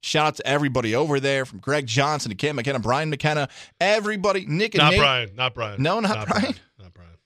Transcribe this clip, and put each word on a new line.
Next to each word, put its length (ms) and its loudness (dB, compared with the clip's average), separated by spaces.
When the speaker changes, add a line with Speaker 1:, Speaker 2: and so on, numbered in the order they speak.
Speaker 1:
Shout 240 0
out 120 0
to 100 -6
everybody 480 0
over 240 2
there, 260 0
from 140 -16
Greg 260 -2
Johnson 460 0
to 40 -6
Cam 200 -2
McKenna, 240 -2
Brian 320 0
McKenna, 380 -2
everybody, 680 0
Nick 260 -2
and 80 2
Speaker 2:
Not 100 8
Speaker 1:
Nate. 80 6
Speaker 2:
Brian, 360 2
not 180 -2
Brian. 300 -4
Speaker 1:
No, 160 2
not 160 0
Speaker 2:
Not 120 -6
Speaker 1:
Brian. 140 0
Speaker 2:
Brian. 140 -2
Not 160 -20
Brian. 140 -20